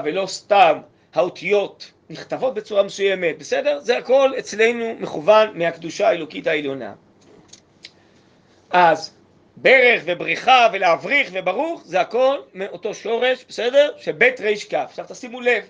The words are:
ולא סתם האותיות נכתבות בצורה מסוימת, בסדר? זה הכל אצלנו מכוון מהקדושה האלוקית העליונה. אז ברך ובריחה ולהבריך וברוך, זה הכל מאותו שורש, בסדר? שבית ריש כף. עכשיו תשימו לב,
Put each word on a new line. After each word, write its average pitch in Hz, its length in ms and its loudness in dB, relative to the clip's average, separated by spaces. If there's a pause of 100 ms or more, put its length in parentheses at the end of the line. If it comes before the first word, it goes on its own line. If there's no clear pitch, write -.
ולא 180 220 -4
סתם 180 520 4 (360)
האותיות 180 800 -4 (180)
נכתבות 160 440 -8
בצורה 208 280 -2
מסוימת, 190 560 -2
בסדר? 277 420 -4
זה 247 180 -2
הכל 269 400 2
אצלנו 226 600 -2
מכוון 196 580 2
מהקדושה 170 500 -2
האלוקית 170 380 -4
העליונה. 139 480 -4 (1800)
אז 170 440 2 (420)
ברך 233 500 4
ובריחה 175 680 2
ולהבריך 185 600 0
וברוך, 190 520 -4
זה 180 160 -2
הכל 262 380 0 (160)
מאותו 190 400 -10
שורש, 247 540 -2
בסדר? 262 480 2
שבית 240 440 0
ריש 208 240 -4
כף. 147 240 -4
עכשיו - 200 -14
תשימו 240 320 -16
לב, 240 300 -2